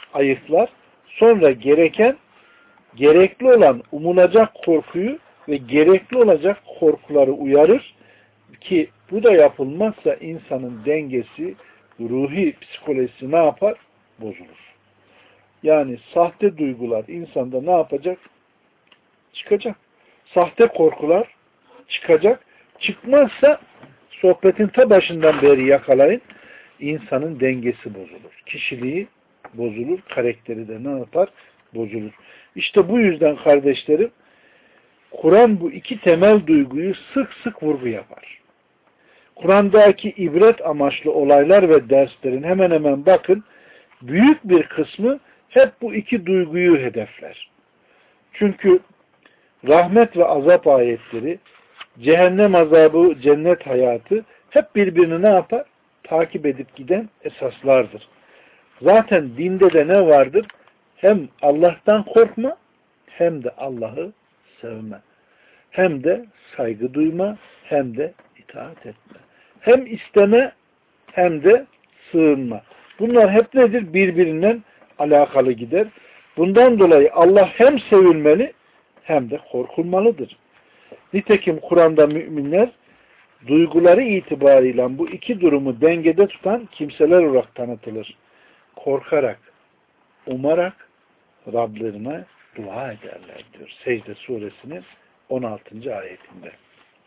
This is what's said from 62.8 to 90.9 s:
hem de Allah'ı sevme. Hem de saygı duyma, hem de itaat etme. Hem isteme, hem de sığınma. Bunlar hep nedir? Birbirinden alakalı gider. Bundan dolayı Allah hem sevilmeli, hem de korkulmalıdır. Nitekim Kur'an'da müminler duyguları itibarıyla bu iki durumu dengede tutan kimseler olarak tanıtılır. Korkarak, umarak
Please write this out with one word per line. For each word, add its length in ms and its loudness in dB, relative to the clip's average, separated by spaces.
hem 380 -6
de 60 -8
Allah'ı 640 -12
sevme. 400 -18
Hem 340 -4
de 200 -4
saygı 380 -8
duyma, 420 -4
hem 320 -6
de 160 -8
itaat 480 -20
etme. 340 -20
Hem 260 2
isteme, 640 0
hem 320 -2
de 220 4
sığınma. 500 -2
Bunlar 320 2
hep 240 0
nedir? 400 0
Birbirinden 680 0
alakalı 540 0
gider. 340 -4
Bundan 420 2
dolayı 340 6
Allah 440 4
hem 220 4
sevilmeli, 760 2
hem 280 -4
de 80 -8
korkulmalıdır. 840 -4
Nitekim 480 -2
Kur'an'da 460 2
müminler 640 -4
duyguları 560 2
itibarıyla 960 0
bu 100 -6
iki 320 -10
durumu 400 -2
dengede 460 0
tutan 460 -8
kimseler 500 0
olarak 320 -2
tanıtılır. 640 -14
Korkarak, 640 -4
umarak 640 -6